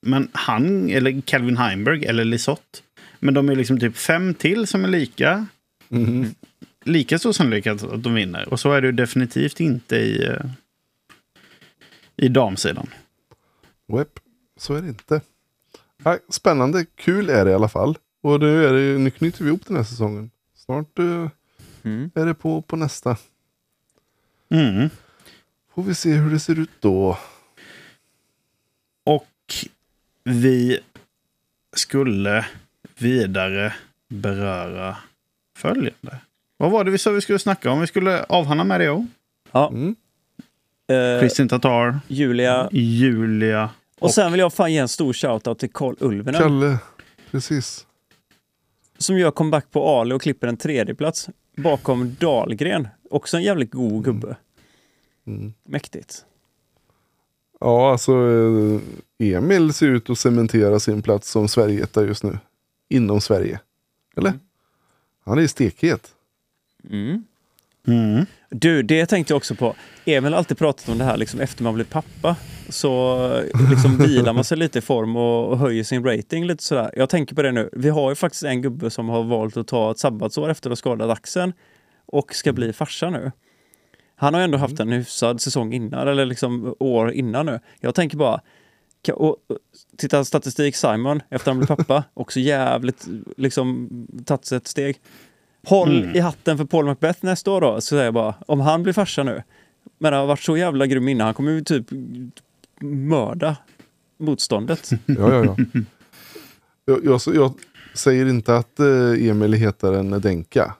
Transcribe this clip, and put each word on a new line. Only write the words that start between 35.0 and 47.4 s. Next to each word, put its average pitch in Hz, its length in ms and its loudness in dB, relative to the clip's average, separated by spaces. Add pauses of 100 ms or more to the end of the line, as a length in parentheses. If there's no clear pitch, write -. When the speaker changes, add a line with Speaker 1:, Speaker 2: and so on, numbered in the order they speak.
Speaker 1:
följande. 160 600 -6 (400)
Vad 170 140 0
var 214 120 2
det 190 80 0
vi 196 60 0
sa 208 140 0
vi 202 100 0
skulle 202 180 0
snacka 185 320 0
om? 147 100 2
Vi 170 60 -2
skulle 185 360 0
avhandla 156 400 2
Mario. 180 440 0 (440)
Speaker 3:
Ja. 139 180 4
Speaker 2:
Mm. 147 260 -4 (920)
Speaker 3:
Eh, 123 340 2
Speaker 1:
Kristin 127 280 4
Tatar. 120 580 2
Speaker 3:
Julia. 127 640 0
Speaker 1:
Julia. 113 1000 2 (300)
Speaker 3:
Och 170 120 2
sen 180 200 4
vill 180 80 2
jag 175 140 2
fan 165 200 0
ge 156 60 2
en 127 80 0
stor 131 260 -2
shoutout 117 460 -2
till 127 140 -6
Carl 127 260 -4
Ulvenen. 127 420 -2
Speaker 2:
Kalle, 143 360 2 (540)
precis. - 540 -6 (1120)